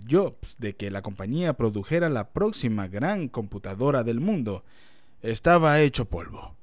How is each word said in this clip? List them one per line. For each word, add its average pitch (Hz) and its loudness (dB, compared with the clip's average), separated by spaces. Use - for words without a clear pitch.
Jobs - 0
de 104 -6
que 101 -6
la 98 -6
compañía 127 -4
produjera 135 0
la 117 -2
próxima 123 -2
gran 143 -2
computadora 113 -2
del 117 -2
mundo 131 -2
estaba 151 6
hecho 131 4
polvo. - -10